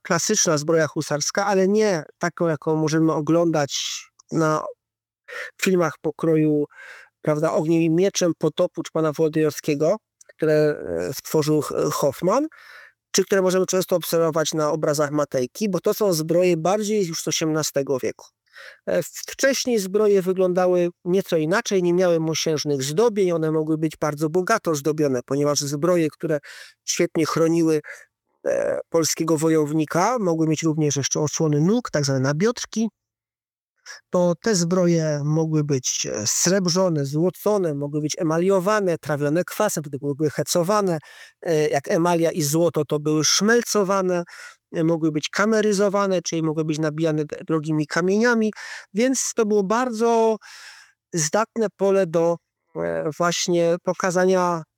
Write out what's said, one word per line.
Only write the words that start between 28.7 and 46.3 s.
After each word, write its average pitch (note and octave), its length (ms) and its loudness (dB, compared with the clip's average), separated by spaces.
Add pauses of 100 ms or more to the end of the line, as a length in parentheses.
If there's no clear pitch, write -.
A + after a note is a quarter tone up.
polskiego E3 480 0
wojownika, D#3+ 840 0
mogły E3 300 0
mieć D#3+ 140 0
również D3+ 340 0
jeszcze C#3 240 -2
osłony D3+ 400 0
nóg, G#3+ 300 2
tak D3 140 -2
zwane C3+ 160 0
nabiotki. G3+ 680 -2 (1200)
To F3 320 2
te A3+ 120 2
zbroje E3+ 680 2
mogły D#3 400 2
być, C#3+ 420 -2
e, B2+ 200 -6
srebrzone, F3 800 0
złocone, E3+ 680 -2
mogły C#3+ 260 -4
być D3 180 -4
emaliowane, F3+ 800 0
trawione D3 460 -2
kwasem, G3 380 -2
wtedy C#3+ 160 -10
byłyby C#3+ 320 -2
hecowane, F#3 680 0 (440)
e, D3+ 260 0
jak C#3 220 -2
emalia E3+ 400 2
i E3 120 -2
złoto, D#3 420 0
to D3+ 160 -2
były D3+ 240 0
szmelcowane, G3 1000 2 (480)
e, E3+ 120 0
mogły D#3+ 280 0
być D3+ 160 -4
kameryzowane, G3+ 920 0
czyli E3 200 -4